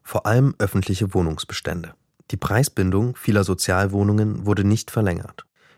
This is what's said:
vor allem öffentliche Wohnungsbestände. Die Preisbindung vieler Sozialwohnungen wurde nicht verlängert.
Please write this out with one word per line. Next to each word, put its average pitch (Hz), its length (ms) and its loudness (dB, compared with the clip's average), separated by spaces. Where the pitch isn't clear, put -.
vor - 220 -4
allem 127 320 4
öffentliche 98 540 -2
Wohnungsbestände. 82 800 -4
Die - 60 -4
Preisbindung 101 800 0
vieler 104 260 2
Sozialwohnungen 101 1040 0
wurde 104 160 2
nicht 104 300 0
verlängert. 90 520 -4